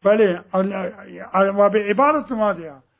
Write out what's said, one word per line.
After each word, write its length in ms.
بل 180
ال-، 1000
وبعبارة 760
ماضية 480